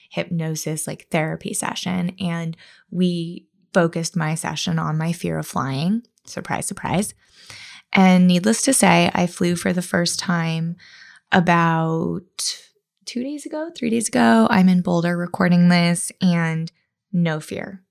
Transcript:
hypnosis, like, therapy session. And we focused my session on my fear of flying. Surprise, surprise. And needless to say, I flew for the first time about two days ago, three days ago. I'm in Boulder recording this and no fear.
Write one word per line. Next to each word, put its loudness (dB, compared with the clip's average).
hypnosis, -4
like, -12
therapy -4
session. -6
And -6
we -2
focused 0
my -2
session -4
on -2
my -2
fear -4
of -6
flying. -2
Surprise, -8
surprise. -4
And 6
needless 4
to 2
say, 4
I 0
flew 0
for -2
the 0
first -2
time -2
about 0
two -8
days -10
ago, -8
three -4
days -2
ago. 4
I'm 6
in 4
Boulder 0
recording 2
this 2
and 0
no 0
fear. -12